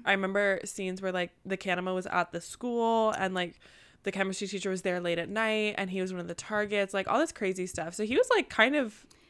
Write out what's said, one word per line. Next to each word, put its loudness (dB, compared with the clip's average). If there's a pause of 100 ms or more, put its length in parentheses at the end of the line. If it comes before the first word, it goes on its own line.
I 6
remember 2
scenes -6
where, 0
like, -2 (160)
the -2
Kanema -2
was -2
at 0
the -6
school 2
and, -2
like, -4 (420)
the -2
chemistry -2
teacher -4
was -2
there 0
late 0
at -4
night 0
and -4
he -2
was -2
one -6
of -8
the -8
targets, -2
like, -2
all 2
this 0
crazy -2
stuff. -6
So -4
he 2
was, 6
like, 4
kind 4
of -2 (240)